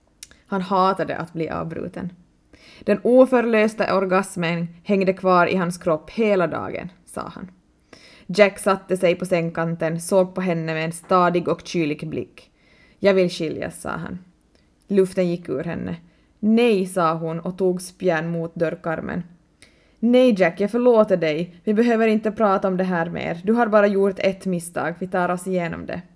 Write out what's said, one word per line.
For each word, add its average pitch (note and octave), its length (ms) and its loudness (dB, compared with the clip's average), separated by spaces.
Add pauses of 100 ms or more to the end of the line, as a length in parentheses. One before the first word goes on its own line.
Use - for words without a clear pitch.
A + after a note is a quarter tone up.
(460)
Han G3 160 -4
hatade F#3 540 0
att E3 160 -10
bli E3 180 -6
avbruten. E3 600 -8 (720)
"Den G3+ 180 0
oförlösta A#3 960 4
orgasmen F3+ 720 -2 (160)
hängde F#3+ 280 2
kvar F#3 340 4
i - 100 0
hans F3+ 220 -2
kropp D#3 320 -4
hela G3+ 360 0
dagen", D3+ 420 -6 (160)
sa - 160 -14 (140)
han. - 160 -16 (760)
Jack G3 320 2
satte G3 380 -2
sig F3+ 180 2
på F3+ 120 -8
sängkanten, E3 760 -2
såg F#3 340 0
på F#3 60 -6
henne E3 340 -4
med D#3+ 100 -4
en E3 80 -6
stadig F3 560 0
och E3 180 -2
kylig D#3+ 420 -4
blick. - 420 -10 (480)
"Jag G3 160 2
vill F3+ 160 2
skiljas", E3 500 -8
sa - 100 -8
han. F3+ 280 -10 (720)
Luften F#3+ 400 2
gick F3 200 -6
ur C#3+ 160 -4
henne. E3+ 320 -8 (420)
"Nej", A3 480 2
sa F3 280 0
hon E3 260 -6
och F3+ 180 -8
tog F3+ 240 0
spjärn E3 480 -2
mot E3 240 -6
dörrkarmen. E3+ 680 -4 (760)
"Nej, B3 400 6
Jack, F3+ 220 2
jag G3+ 100 0
förlåter A3+ 460 4
dig. E3 480 -2
Vi G#3+ 100 0
behöver A3+ 340 2
inte A3 240 0
prata G3+ 360 2
om F#3 80 -2
det F#3 80 0
här F3 260 -2
mer. E3+ 340 -6
Du G3+ 80 2
har A#3+ 140 2
bara G#3 200 6
gjort G3 320 2
ett F#3+ 280 -2
misstag. E3+ 520 -4
Vi F#3 100 -8
tar F3+ 200 0
oss F3+ 180 -4
igenom F3 400 -4
det." - 160 -8 (140)